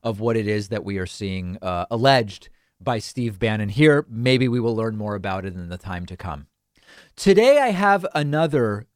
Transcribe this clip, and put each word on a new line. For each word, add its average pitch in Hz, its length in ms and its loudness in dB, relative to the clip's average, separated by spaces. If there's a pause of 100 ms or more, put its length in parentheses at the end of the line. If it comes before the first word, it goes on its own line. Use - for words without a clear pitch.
of 110 160 -4
what 113 160 0
it 110 100 0
is 104 240 -2
that 107 140 -6
we 101 140 -6
are 92 80 -4
seeing, 92 560 -8
uh, 90 280 -4
alleged 117 600 0 (320)
by 120 180 -4
Steve 110 400 -6
Bannon 107 300 -2
here. 147 400 4
Maybe 123 400 2
we 123 100 0
will 113 160 0
learn 110 220 -4
more 104 180 -4
about 95 300 -6
it 95 80 -8
in 90 160 -10
the 90 80 -10
time 90 300 -8
to 90 100 -12
come. 73 300 -12 (680)
Today, 226 440 6
I 262 100 2
have 196 440 2
another 143 840 0